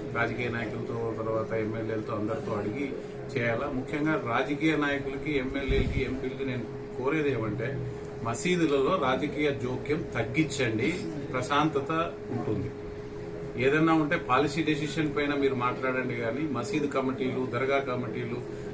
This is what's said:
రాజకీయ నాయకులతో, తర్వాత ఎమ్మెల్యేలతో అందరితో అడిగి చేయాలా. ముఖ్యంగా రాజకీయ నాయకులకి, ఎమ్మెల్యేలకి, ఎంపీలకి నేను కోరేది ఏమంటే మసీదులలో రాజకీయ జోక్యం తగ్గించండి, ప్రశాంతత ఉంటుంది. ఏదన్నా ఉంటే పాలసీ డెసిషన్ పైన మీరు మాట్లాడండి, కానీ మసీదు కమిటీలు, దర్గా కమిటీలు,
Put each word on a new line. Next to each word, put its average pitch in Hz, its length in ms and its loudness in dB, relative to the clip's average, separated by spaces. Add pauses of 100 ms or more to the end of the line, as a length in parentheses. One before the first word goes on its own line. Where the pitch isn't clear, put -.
(160)
రాజకీయ 117 340 0
నాయకులతో, 117 680 -4
తర్వాత 110 360 -2
ఎమ్మెల్యేలతో 107 600 -2
అందరితో 107 360 -2
అడిగి 104 420 -2 (440)
చేయాలా. 120 360 0
ముఖ్యంగా 143 540 0
రాజకీయ 139 480 2
నాయకులకి, 139 640 0
ఎమ్మెల్యేలకి, 135 640 2
ఎంపీలకి 131 420 -2
నేను 120 180 -2 (400)
కోరేది 143 280 2
ఏమంటే 110 600 -2 (320)
మసీదులలో 143 800 4
రాజకీయ 143 480 2
జోక్యం 127 540 -2 (100)
తగ్గించండి, 123 760 2 (420)
ప్రశాంతత 147 800 2 (200)
ఉంటుంది. 110 400 -2 (880)
ఏదన్నా 156 360 6
ఉంటే 147 220 4
పాలసీ 139 480 2
డెసిషన్ 151 520 0
పైన 143 180 0
మీరు 139 220 2
మాట్లాడండి, 123 600 0
కానీ 143 360 -2
మసీదు 139 360 0
కమిటీలు, 127 680 0
దర్గా 135 260 2
కమిటీలు, 123 960 -4